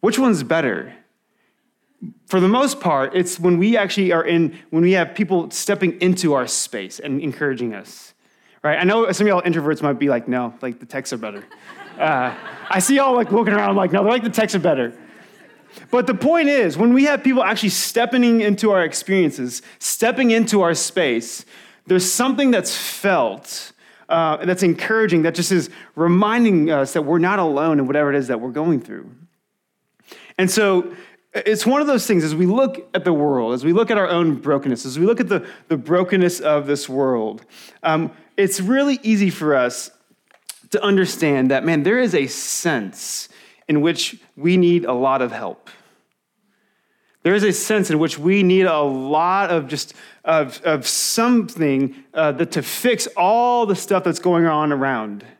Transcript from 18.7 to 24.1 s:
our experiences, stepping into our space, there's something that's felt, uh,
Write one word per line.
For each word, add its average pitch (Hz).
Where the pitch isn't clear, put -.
our 185
experiences, 147
stepping 233
into 220
our 170
space, 135
there's 180
something 262
that's -
felt, -
uh, 160